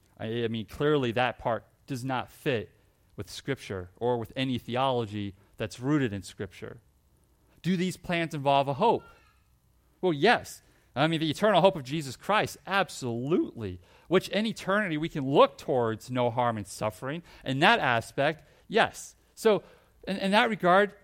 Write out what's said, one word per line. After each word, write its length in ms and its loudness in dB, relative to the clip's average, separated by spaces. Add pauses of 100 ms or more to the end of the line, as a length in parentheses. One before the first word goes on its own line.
(180)
I, 260 -4
I 40 0
mean, 180 -6
clearly 460 0
that 260 0
part 260 -4 (220)
does 180 -8
not 240 -4
fit 440 -4 (440)
with 140 -12
Scripture 680 -8
or 200 0
with 160 -10
any 240 -2
theology 760 -2 (240)
that's 200 -8
rooted 360 0
in 80 -6
Scripture. 560 -14 (840)
Do 140 0
these 220 -2
plans 360 -4
involve 320 2
a 80 -2
hope? 300 2 (960)
Well, 140 0
yes. 480 0 (340)
I 100 4
mean, 140 0
the 100 0
eternal 300 4
hope 160 6
of 80 -8
Jesus 320 -6
Christ, 400 0 (100)
absolutely. 1160 -2 (280)
Which 200 2
in 180 -2
eternity 500 -2
we 140 -4
can 180 -4
look 300 6
towards 520 0
no 200 2
harm 260 0
and 100 -6
suffering. 560 -6 (220)
In 160 -2
that 180 6
aspect, 720 0 (200)
yes. 460 -2 (200)
So 280 2 (460)
in, 80 -4
in 140 -2
that 180 4
regard, 560 4